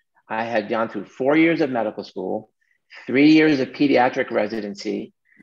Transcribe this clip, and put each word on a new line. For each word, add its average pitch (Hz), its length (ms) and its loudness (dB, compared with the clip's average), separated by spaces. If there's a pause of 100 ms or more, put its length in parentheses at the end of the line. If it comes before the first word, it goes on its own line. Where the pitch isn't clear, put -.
(280)
I 113 140 -6
had 113 260 -4
gone 113 200 -2
through 101 160 -10
four 139 320 0
years 160 240 4
of 143 100 -2
medical 110 320 -4
school, 98 480 -8 (560)
three 139 240 4
years 156 300 4
of 127 80 -4
pediatric 131 640 0
residency, 104 800 -6 (300)